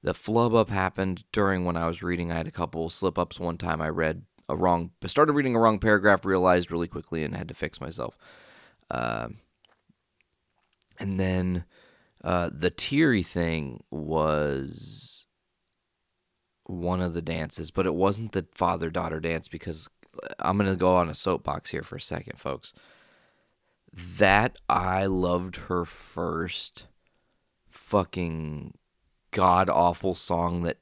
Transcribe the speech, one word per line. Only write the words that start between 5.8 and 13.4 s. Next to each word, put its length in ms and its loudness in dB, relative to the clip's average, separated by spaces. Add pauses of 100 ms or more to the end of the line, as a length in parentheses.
realized 460 4
really 180 -2
quickly, 360 -6
and 100 -4
had 140 -8
to 60 -12
fix 260 -8
myself. 380 -8 (720)
Um, 480 -6 (1600)
and 200 -2
then, 460 2 (580)
uh, 300 0
the 180 0
teary 520 2
thing 680 -2